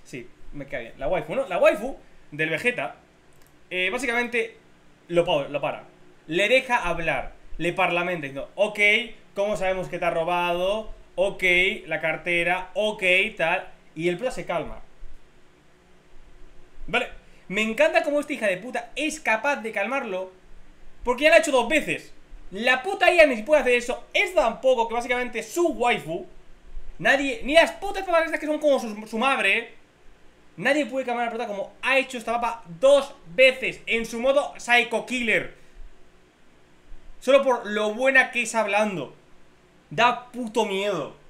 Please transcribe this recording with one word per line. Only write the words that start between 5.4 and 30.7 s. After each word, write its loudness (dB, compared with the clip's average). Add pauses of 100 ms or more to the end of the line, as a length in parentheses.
lo -4
para. -4 (420)
Le 0
deja 2
hablar, -2 (260)
le -2
parlamenta -2
diciendo, -10
"Ok, 0 (560)
¿cómo -2
sabemos -2
que -8
te -2
ha 2
robado? -2 (220)
Ok, -2 (440)
la -4
cartera, -2
ok, -2 (340)
tal". 0 (260)
Y -2
el 0
prota -4
se -10
calma. -6 (2000)
Vale, -2 (400)
me -2
encanta 2
cómo 0
esta -8
hija -4
de 0
puta -8
es -4
capaz 0
de -8
calmarlo, -4 (720)
porque 0
ya 8
lo 8
ha 10
hecho 2
dos 2
veces. -2 (380)
La 0
puta 2
I 6
A 12
ni -2
puede 4
hacer 4
eso. -2
Es 0
tampoco 2
que -6
básicamente -2
su 0
waifu, -2 (720)
nadie, 2
ni -2
las 6
putas -6
protagonistas 2
que -6
son -2
como 4
su, -8
su -6
madre, 2 (840)
nadie 2